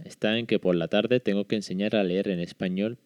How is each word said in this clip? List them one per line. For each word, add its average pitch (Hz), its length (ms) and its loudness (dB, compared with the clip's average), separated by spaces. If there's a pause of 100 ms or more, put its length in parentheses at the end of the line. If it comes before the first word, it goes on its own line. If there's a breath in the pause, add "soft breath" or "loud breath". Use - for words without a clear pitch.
está - 320 -2
en 117 80 -4
que 110 120 2
por 90 180 2
la 85 120 0
tarde 110 320 2
tengo 101 260 0
que 113 120 -2
enseñar 101 380 -2
a 104 80 4
leer 95 260 0
en 92 100 0
español, 95 680 -4